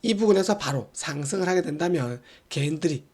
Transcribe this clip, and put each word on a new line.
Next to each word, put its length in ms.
이 120
부분에서 440
바로 340
상승을 560
하게 140
된다면 600
개인들이 640